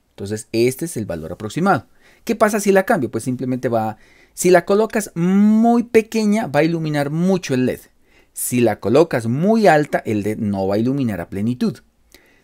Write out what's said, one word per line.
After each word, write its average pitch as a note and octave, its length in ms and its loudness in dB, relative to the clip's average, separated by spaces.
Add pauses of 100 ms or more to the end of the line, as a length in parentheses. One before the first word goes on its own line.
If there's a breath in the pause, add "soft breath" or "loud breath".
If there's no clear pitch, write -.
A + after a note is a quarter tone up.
(120)
Entonces G#2 400 -10
este B2+ 340 0
es E3+ 100 -12
el G#2+ 120 -6
valor D#2+ 240 -10
aproximado. D3 560 -2 (360 soft breath)
¿Qué A#3 120 -4
pasa A3 240 0
si G3+ 120 2
la F#3+ 120 4
cambio? E3+ 260 -2
Pues A2+ 140 -6
simplemente B2+ 440 -6
va, A2 300 -2 (380 soft breath)
si F3+ 160 2
la E3+ 140 4
colocas G#3+ 500 -2
muy G#3+ 680 4
pequeña, A3 640 0
va C#3+ 140 0
a D#3 60 4
iluminar D3+ 440 -2
mucho F3 460 0
el B2+ 100 2
led. - 140 -2 (540 soft breath)
Si - 260 -4
la A2 200 2
colocas B2+ 460 2
muy F#3+ 400 0
alta, D#3 400 0
el G#2+ 160 -2
led G#3+ 160 -4
no G2 300 -2
va G2 80 0
a G#2+ 40 0
iluminar A#2+ 400 -2
a E2+ 100 -10
plenitud. B2 500 -4 (640 soft breath)